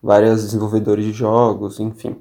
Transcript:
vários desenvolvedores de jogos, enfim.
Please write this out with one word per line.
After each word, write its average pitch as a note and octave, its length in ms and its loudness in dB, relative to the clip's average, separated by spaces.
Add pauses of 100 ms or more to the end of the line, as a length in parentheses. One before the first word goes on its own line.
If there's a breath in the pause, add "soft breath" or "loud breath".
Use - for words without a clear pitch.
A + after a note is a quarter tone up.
vários A2 400 4
desenvolvedores G#2 600 -2
de G#2+ 80 -6
jogos, G#2+ 680 0
enfim. - 420 -10